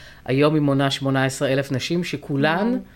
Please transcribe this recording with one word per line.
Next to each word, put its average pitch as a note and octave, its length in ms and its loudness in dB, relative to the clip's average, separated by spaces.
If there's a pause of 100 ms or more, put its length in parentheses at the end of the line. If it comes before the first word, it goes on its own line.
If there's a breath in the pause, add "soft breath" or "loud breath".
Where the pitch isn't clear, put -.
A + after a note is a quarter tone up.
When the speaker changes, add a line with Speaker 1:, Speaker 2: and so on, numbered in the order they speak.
(260 loud breath)
Speaker 1:
היום C#3+ 280 4
היא D#3 80 2
מונה C#3 300 2
שמונה C3+ 340 0
עשרה C3+ 280 0
אלף C#3 180 -2
נשים, E3+ 320 -2
שכולן, D#3 640 0
Speaker 2:
וואו. B3 120 0 (160 loud breath)